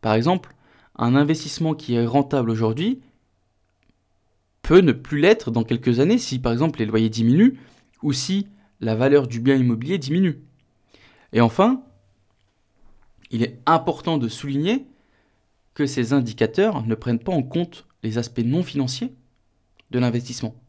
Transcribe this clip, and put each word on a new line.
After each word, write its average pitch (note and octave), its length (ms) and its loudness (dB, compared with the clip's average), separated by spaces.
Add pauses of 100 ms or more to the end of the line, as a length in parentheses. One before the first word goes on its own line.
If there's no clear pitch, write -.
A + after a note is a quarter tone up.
Par A2 140 0
exemple, D3+ 400 0 (420)
un A#2+ 200 2
investissement D#3 580 0
qui C3+ 200 -6
est A#2 120 2
rentable C3 440 0
aujourd'hui A2+ 500 -2 (1600)
peut E3+ 180 6
ne D#3+ 120 4
plus - 260 -4
l'être G3 320 2
dans A#2 140 0
quelques A#2+ 340 0
années F#3 200 2
si, C3 200 -6
par B2 140 -2
exemple, D3 260 -2
les A2+ 80 -2
loyers A2 240 2
diminuent B2 480 4 (440)
ou D3 100 -2
si F#3+ 340 -4 (340)
la A2+ 140 -2
valeur C3+ 320 4
du A#2 140 -8
bien C3+ 160 2
immobilier B2+ 420 0
diminue. D#3+ 420 -2 (920)
Et A2+ 80 2
enfin, F#3+ 420 2 (1500)
il A2+ 120 -2
est - 240 -6
important E3 520 0
de A#2+ 100 -2
souligner D3 580 -4 (880)
que D3 120 -2
ces B2 260 -2
indicateurs C3 720 0
ne A2 80 -2
prennent A#2 240 -4
pas F#3 140 -4
en C#3 100 0
compte E3 440 -6 (160)
les A2+ 160 -4
aspects A#2 260 -4
non C#3+ 180 0
financiers C#3+ 520 -6 (760)
de B2 80 -2
l'investissement A#2+ 560 -4 (140)